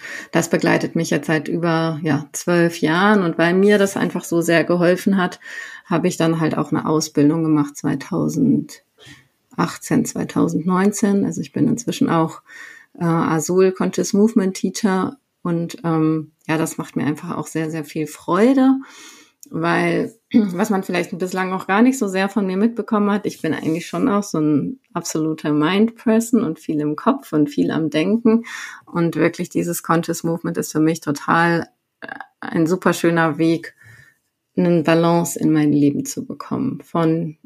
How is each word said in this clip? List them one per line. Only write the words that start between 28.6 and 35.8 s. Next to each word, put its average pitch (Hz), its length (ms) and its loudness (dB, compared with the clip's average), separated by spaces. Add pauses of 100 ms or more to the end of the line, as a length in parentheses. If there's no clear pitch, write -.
Und 170 300 0
wirklich 165 320 0
dieses 170 340 -4
Conscious 165 420 -2
Movement 170 340 -4
ist 175 140 -6
für 156 80 0
mich 160 200 2
total, 165 680 0 (340)
äh, - 60 -16 (320)
ein - 260 -2
super 185 260 0
schöner 170 460 0
Weg, 165 360 0 (840)
einen 175 280 4
Balance 170 540 2
in 156 140 2
mein 151 200 4
Leben 143 320 2